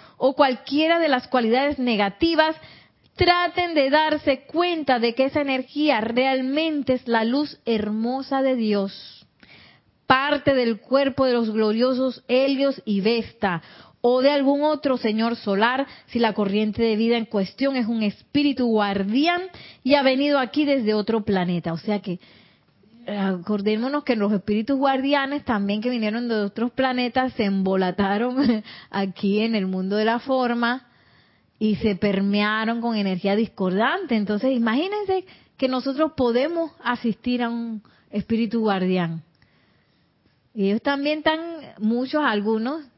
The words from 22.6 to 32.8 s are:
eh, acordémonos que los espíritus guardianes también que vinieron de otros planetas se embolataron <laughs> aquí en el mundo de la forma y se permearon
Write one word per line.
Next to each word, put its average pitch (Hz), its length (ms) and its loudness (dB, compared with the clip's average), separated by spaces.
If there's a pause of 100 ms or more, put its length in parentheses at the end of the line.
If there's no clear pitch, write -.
eh, 208 100 -6
acordémonos 208 840 -2
que 240 140 0
los 202 160 0
espíritus 220 440 0
guardianes 269 680 0
también 202 360 -2
que 240 80 -2
vinieron 233 380 -2
de 233 80 -2
otros 214 380 -2
planetas 254 600 0
se 220 100 0
embolataron 202 1200 0 (140)
<laughs> - 120 -20
aquí 196 500 -2
en 226 140 0
el 190 140 0
mundo 185 260 -2
de 214 100 0
la 233 140 0
forma 247 720 -2 (720)
y 214 160 2
se 208 180 0
permearon 208 840 0